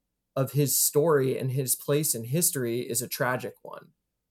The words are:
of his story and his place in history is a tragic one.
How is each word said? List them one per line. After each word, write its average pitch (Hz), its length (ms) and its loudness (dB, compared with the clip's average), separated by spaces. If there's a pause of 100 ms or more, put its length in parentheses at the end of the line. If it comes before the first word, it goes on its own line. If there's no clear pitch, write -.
(360)
of 135 160 0
his 143 260 2
story 143 600 4
and 131 140 -2
his 127 240 -2
place 147 380 0
in 117 120 -6
history 127 560 0
is 117 200 -4
a 139 60 -4
tragic 120 540 -2
one. - 260 -16 (440)